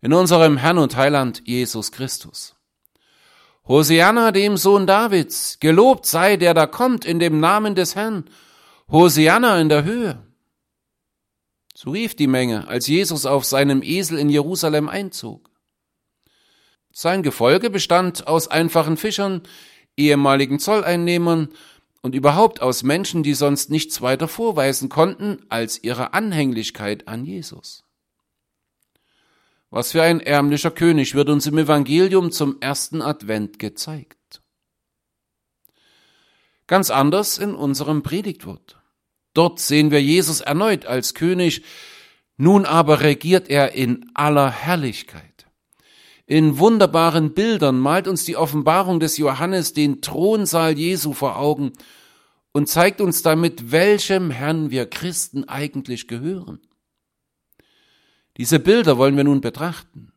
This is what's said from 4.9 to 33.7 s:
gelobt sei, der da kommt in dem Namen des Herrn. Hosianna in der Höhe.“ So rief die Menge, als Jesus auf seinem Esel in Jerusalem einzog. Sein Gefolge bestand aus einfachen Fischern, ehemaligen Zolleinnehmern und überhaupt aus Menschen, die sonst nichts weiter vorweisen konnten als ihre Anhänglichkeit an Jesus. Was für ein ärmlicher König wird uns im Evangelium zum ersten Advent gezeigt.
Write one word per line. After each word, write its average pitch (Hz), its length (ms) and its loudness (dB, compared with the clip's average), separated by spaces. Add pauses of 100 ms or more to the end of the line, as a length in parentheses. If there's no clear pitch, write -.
gelobt 196 440 4
sei, 190 320 2
der 170 160 4
da 160 140 4
kommt 240 400 -2
in 170 120 -2
dem 160 220 0
Namen 202 340 0
des 180 200 -2
Herrn. 208 340 -6 (640)
Hosianna 175 680 6
in 156 120 2
der 147 140 4
Höhe.“ 185 420 -6 (1500)
So - 180 -12
rief 214 220 -6
die 147 120 0
Menge, 127 420 -2
als 117 180 -6
Jesus 165 380 -2
auf 139 220 0
seinem 139 360 2
Esel 165 360 -4
in 147 100 0
Jerusalem 151 640 0
einzog. - 580 -12 (1400)
Sein 185 300 -2
Gefolge 147 480 2
bestand 180 560 -2
aus 160 200 0
einfachen 160 520 0
Fischern, 196 420 -4 (560)
ehemaligen 139 600 2
Zolleinnehmern 170 920 0 (540)
und 127 120 -6
überhaupt 147 460 2
aus 127 220 -2
Menschen, 165 400 -2
die 147 120 0
sonst 139 360 -2
nichts 151 320 -4
weiter 131 260 -2
vorweisen 139 600 -4
konnten 190 480 -2 (100)
als 113 340 -6
ihre 120 300 -6
Anhänglichkeit 127 960 -4
an 113 160 -12
Jesus. - 560 -16 (1900)
Was - 200 -6
für 165 120 0
ein 165 180 2
ärmlicher 143 500 0
König 160 460 0
wird 143 120 2
uns 147 180 0
im 151 120 -2
Evangelium 160 720 2
zum 139 300 -4
ersten 139 420 -6
Advent 107 560 -6
gezeigt. - 840 -14 (2250)